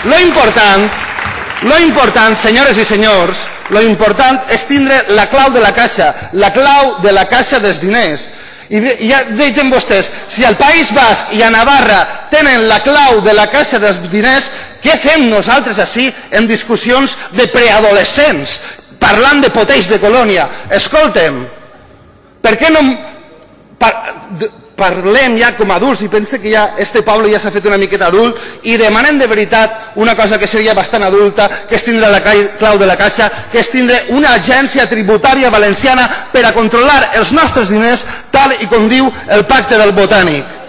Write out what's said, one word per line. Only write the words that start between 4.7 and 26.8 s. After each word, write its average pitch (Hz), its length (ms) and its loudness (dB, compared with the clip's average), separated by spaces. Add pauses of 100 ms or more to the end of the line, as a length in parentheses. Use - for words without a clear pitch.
la 403 120 2
clau 269 220 2
de 240 100 2
la 202 140 2
caixa, 202 380 0 (200)
la 196 220 0
clau 269 480 2
de 202 100 2
la 190 140 2
caixa 254 320 0
dels 180 240 -2
diners. 190 460 -2 (420)
I 214 80 -2
ve-, 240 240 -2
ja 254 220 0 (100)
vegen 277 320 0
vostès, 240 400 0 (240)
si 240 160 -2
al 214 80 2
País 294 400 2
Basc 226 400 0
i 220 80 0
a 226 80 2
Navarra 226 800 2
tenen 262 380 2
la 214 120 2
clau 269 400 2
de 208 140 2
la 214 160 2
caixa 214 320 0
dels 196 160 0 (140)
diners, 262 340 0 (340)
què 302 160 0
fem 294 320 0
nosaltres 220 540 0
ací 240 240 -2 (240)
en 226 160 0
discussions 233 680 -2 (180)
de 233 160 0
preadolescents, 214 1120 0 (420)
parlant 269 400 2
de 240 80 2
poteig 214 400 0
de 214 80 2
colònia? 208 480 0 (240)
Escolta'm, 196 720 0 (1000)
per 220 160 0
què 320 140 0
no 311 160 2
m-, 254 100 -2 (800)
par-, 226 240 -2 (380)
de-, 214 140 -6 (280)
parlem 196 560 0
ja 233 220 2
com 208 160 0
adults, 233 260 -2
i 208 80 -6
pense 208 320 -4
que 202 80 -8
ja 214 220 0 (100)